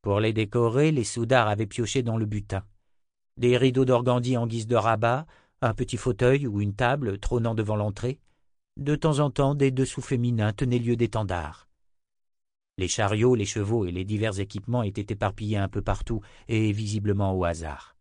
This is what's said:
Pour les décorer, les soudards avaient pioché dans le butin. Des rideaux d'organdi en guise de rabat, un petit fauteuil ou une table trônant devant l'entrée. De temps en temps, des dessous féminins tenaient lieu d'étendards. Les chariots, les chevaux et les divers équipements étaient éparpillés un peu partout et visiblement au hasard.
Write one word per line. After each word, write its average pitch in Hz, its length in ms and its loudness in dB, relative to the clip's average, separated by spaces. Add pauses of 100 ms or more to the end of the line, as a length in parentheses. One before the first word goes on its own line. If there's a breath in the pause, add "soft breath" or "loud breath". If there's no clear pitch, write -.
Pour 101 160 2
les 110 120 2
décorer, 117 600 2
les 135 120 0
soudards 117 440 2
avaient 107 180 0
pioché 117 380 -2
dans 113 140 -2
le 110 100 -2
butin. 101 360 -4 (720)
Des 123 200 4
rideaux 131 260 4
d'organdi 123 540 2
en 117 80 0
guise 113 220 -4
de 120 80 0
rabat, 113 500 2 (360 soft breath)
un 113 120 2
petit 120 240 -4
fauteuil 127 480 2
ou 104 160 -2
une 101 140 -2
table 120 440 0
trônant 117 360 0
devant 107 200 0
l'entrée. 104 440 -4 (580)
De 143 180 0
temps 151 240 2
en 147 120 2
temps, 143 240 2
des 139 160 4
dessous 131 300 -2
féminins 120 520 0
tenaient 123 240 0
lieu 120 180 2
d'étendards. 95 720 -4 (1080)
Les 92 100 -2
chariots, 110 480 2
les 107 100 0
chevaux 107 400 0
et 87 60 -4
les 92 140 -4
divers 104 340 -2
équipements 104 440 -4
étaient 101 300 -4
éparpillés 104 440 -2
un 98 100 0
peu 98 140 -4
partout 104 400 -2 (260 loud breath)
et 110 240 2
visiblement 101 600 0
au 92 100 0
hasard. 80 580 -6